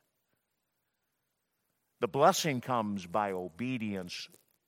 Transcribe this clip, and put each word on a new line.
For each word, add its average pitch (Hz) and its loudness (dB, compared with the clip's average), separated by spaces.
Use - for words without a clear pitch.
The 120 2
blessing 147 4
comes 104 -2
by 101 0
obedience 101 -6